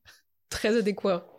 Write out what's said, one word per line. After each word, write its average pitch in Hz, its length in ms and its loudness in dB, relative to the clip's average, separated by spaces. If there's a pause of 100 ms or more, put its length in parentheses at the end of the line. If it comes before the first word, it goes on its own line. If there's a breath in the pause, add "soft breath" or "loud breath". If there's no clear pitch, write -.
(500 loud breath)
très 220 260 0
adéquat 196 500 0 (120)